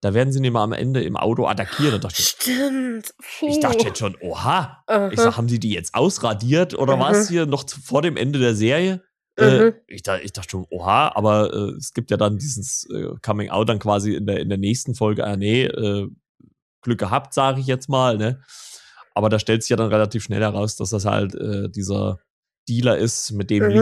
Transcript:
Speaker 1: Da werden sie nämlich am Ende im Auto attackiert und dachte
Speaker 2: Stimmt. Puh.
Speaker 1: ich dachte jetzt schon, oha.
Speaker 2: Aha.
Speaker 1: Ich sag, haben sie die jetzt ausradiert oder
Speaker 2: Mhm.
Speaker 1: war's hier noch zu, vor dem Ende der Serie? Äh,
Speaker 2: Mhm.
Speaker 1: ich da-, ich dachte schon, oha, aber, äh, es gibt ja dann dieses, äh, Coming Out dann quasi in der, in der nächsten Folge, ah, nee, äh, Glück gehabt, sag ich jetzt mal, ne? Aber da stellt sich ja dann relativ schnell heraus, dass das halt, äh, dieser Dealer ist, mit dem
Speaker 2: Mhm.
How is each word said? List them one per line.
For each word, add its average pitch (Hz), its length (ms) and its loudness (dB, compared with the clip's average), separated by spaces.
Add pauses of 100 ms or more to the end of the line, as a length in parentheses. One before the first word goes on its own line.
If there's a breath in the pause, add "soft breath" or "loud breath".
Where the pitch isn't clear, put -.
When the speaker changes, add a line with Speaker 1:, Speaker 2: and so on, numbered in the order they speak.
Speaker 1:
Da 101 120 0
werden 127 180 2
sie 135 80 -2
nämlich 123 220 2
am 107 100 0
Ende 127 320 -2
im 82 140 -4
Auto 117 280 0
attackiert 107 480 0
und 104 120 -2
dachte 92 160 -4
Speaker 2:
Stimmt. 254 960 -2
Puh. - 320 -8
Speaker 1:
ich 294 100 0
dachte 226 280 2
jetzt - 120 -8
schon, 98 220 -4
oha. 123 640 -2
Speaker 2:
Aha. 214 240 2
Speaker 1:
Ich - 80 -2
sag, 233 160 4
haben 117 140 -2
sie 117 100 2
die 107 120 -2
jetzt - 220 -6
ausradiert 127 800 2
oder 135 220 2
Speaker 2:
Mhm. 127 60 0
Speaker 1:
war's 202 260 4
hier 170 180 0
noch 143 200 -2
zu, - 160 -14
vor 147 200 0
dem 160 140 0
Ende 135 240 0
der 120 160 4
Serie? 165 480 0 (340)
Äh, 214 280 8
Speaker 2:
Mhm. 226 80 4 (140)
Speaker 1:
ich 98 160 -18
da-, 95 160 -2
ich 95 120 -12
dachte - 200 -14
schon, 92 180 -6
oha, 95 460 2
aber, 107 380 2
äh, 101 240 -4
es - 160 -14
gibt - 180 -4
ja - 60 2
dann 104 200 2
dieses, 113 520 -8
äh, 104 200 -6 (120)
Coming 104 280 -4
Out 107 180 0
dann 110 120 0
quasi 104 360 0
in 92 100 -4
der, 98 140 -2
in 76 80 -4
der 98 100 -2
nächsten 110 380 -2
Folge, 107 300 -2
ah, 101 100 -4
nee, 107 300 0
äh, 101 420 -4 (720)
Glück 120 180 -2
gehabt, 110 340 -4
sag 135 240 2
ich 135 100 -4
jetzt 131 220 -2
mal, 131 280 2
ne? 117 240 -2 (720 loud breath)
Aber 107 140 2
da 107 100 2
stellt 110 260 0
sich - 60 -8
ja 123 60 4
dann 113 140 0
relativ 107 340 0
schnell 104 180 -2
heraus, 107 360 -2
dass 107 140 -4
das 101 120 -2
halt, 101 320 0
äh, 101 340 -4
dieser 98 500 -4 (500)
Dealer 120 280 2
ist, 110 360 -2
mit 101 160 -4
dem 107 160 4
Speaker 2:
Mhm. 104 40 4 (120)